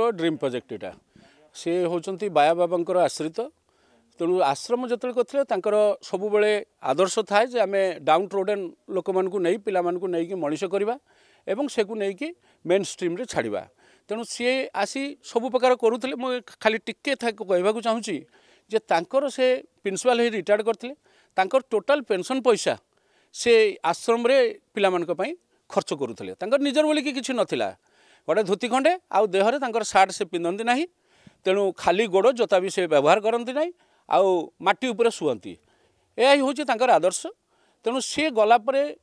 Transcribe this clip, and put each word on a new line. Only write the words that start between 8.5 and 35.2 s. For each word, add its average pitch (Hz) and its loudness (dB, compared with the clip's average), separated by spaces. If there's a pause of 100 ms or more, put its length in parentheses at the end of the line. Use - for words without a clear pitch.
ଲୋକମାନଙ୍କୁ 185 -2
ନେଇ, 180 2
ପିଲାମାନଙ୍କୁ 180 -2
ନେଇକି 170 -4
ମଣିଷ 156 -4
କରିବା 202 -2 (520)
ଏବଂ 262 -4
ସେକୁ 214 -4
ନେଇକି 202 -6 (380)
ମେନ୍ 185 2
ଷ୍ଟ୍ରିମ୍ରେ 180 -6
ଛାଡ଼ିବା। 104 -4 (440)
ତେଣୁ 226 -6
ସିଏ 254 -2
ଆସି 269 -4
ସବୁ 240 -4
ପ୍ରକାର 254 4
କରୁଥିଲେ। 247 0
ମୁଁ 247 -6 (200)
ଖାଲି 220 4
ଟିକେ - -6
ଥା-, 233 -4
କହିବାକୁ 202 0
ଚାହୁଁଛି 220 -4 (460)
ଯେ 220 0
ତାଙ୍କର 196 0
ସେ 254 -2 (380)
ପ୍ରିନ୍ସିପାଲ 233 0
ହେଇ 240 2
ରିଟାୟାର୍ଡ 208 0
କରିଥିଲେ, 240 -4 (400)
ତାଙ୍କର 190 2 (100)
ଟୋଟାଲ 269 2
ପେନସନ୍ 226 -2
ପଇସା 190 2 (560)
ସେ 220 4
ଆଶ୍ରମରେ 240 2 (380)
ପିଲାମାନଙ୍କ 180 0
ପାଇଁ 190 -4 (380)
ଖର୍ଚ୍ଚ - -2
କରୁଥିଲେ। 113 -6
ତାଙ୍କର 226 -2
ନିଜର 285 2
ବୋଲି 302 0
କି 277 -4
କିଛି 262 -6
ନଥିଲା, 151 -2 (580)
ଗୋଟେ 190 2
ଧୋତି 202 -2
ଖଣ୍ଡେ 277 2 (120)
ଆଉ 214 4
ଦେହରେ 196 2
ତାଙ୍କର 226 -4
ସାର୍ଟ 190 4
ସେ 208 -8
ପିନ୍ଧନ୍ତି 175 -4
ନାହିଁ। 254 0 (580)
ତେଣୁ 190 2
ଖାଲି 190 2
ଗୋଡ଼ 196 4
ଜୋତା 208 0
ବି 185 -2
ସେ 190 -2
ବ୍ୟବହାର 151 4
କରନ୍ତି 233 -2
ନାହିଁ, 320 -2 (380)
ଆଉ 180 2 (100)
ମାଟି 202 0
ଉପରେ 233 0
ଶୁଅନ୍ତି। 117 -4 (640)